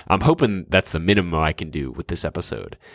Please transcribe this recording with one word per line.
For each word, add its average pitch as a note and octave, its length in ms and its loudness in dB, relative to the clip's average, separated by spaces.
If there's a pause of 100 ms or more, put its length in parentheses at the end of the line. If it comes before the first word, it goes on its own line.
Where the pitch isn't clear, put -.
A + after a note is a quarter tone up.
I'm F#2+ 160 2
hoping A#2+ 460 2
that's - 240 2
the D#2+ 80 -2
minimum F2+ 340 2
I D#2 180 2
can D#2+ 180 -8
do C#2 200 -4
with D#2+ 160 -10
this - 180 -4
episode. C2 540 -6 (160)